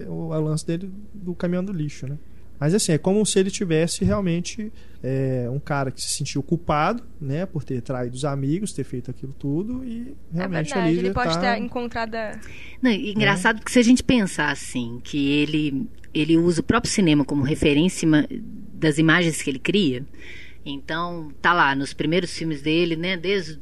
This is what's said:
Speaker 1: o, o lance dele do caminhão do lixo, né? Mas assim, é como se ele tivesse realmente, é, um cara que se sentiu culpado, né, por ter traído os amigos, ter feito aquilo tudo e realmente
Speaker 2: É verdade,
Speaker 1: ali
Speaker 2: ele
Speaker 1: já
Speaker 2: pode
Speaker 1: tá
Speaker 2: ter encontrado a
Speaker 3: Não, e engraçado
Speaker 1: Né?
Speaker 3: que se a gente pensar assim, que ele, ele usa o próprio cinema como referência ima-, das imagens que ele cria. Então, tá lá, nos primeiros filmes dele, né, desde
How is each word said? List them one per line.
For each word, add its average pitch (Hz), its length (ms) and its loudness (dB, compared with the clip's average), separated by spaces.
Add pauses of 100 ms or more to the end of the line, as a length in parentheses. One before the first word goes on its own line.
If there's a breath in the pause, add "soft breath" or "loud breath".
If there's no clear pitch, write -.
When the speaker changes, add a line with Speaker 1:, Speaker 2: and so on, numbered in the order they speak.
Speaker 1:
o, 165 220 -6
o 160 120 -2
lance 156 260 0
dele 180 240 -4 (240)
do 180 200 -8
caminhão 180 300 0
do 202 80 -6
lixo, 151 340 -6
né? 143 120 -6 (400 soft breath)
Mas 151 140 2
assim, 208 200 2
é 147 60 4
como 196 280 2
se - 120 2
ele 190 120 4
tivesse 165 540 0
realmente, 196 680 0 (300 soft breath)
é, 131 480 0
um 135 80 -2
cara 139 320 -2
que - 100 -12
se - 100 -6
sentiu 143 320 -4
culpado, 165 600 0 (180)
né, 147 240 -4
por 165 200 -6
ter 123 180 -4
traído 123 320 -4
os 127 100 -6
amigos, 143 480 -2
ter 139 120 -6
feito 123 260 -8
aquilo 135 240 -10
tudo 214 500 -4
e 240 300 -10 (180)
realmente 165 400 -2
Speaker 2:
É - 40 -2
verdade, 185 120 2
Speaker 1:
ali 165 120 4
Speaker 2:
ele 185 80 0
Speaker 1:
já 196 60 0
Speaker 2:
pode 165 200 2
Speaker 1:
tá 170 60 0
Speaker 2:
ter 233 200 2
encontrado 240 540 -4
a 220 240 -6 (420 loud breath)
Speaker 3:
Não, 254 120 6
e 208 180 0
engraçado 202 460 4
Speaker 1:
Né? 214 80 -10
Speaker 3:
que - 80 -6
se - 80 8
a - 20 6
gente 247 220 8
pensar 190 480 2
assim, 120 500 -6
que 143 300 0
ele, 147 540 2 (280)
ele 156 240 4
usa 170 220 4
o - 40 -8
próprio - 260 2
cinema 151 340 6
como 143 180 0
referência 151 640 2
ima-, 151 200 6 (460)
das 156 260 2
imagens 160 440 4
que - 80 -2
ele 135 80 -4
cria. 147 480 0 (580 loud breath)
Então, 160 640 -8 (120)
tá 165 100 6
lá, 151 220 6
nos 139 180 -2
primeiros 165 400 0
filmes 156 300 -4
dele, 165 340 2
né, 180 220 -2
desde 165 440 -2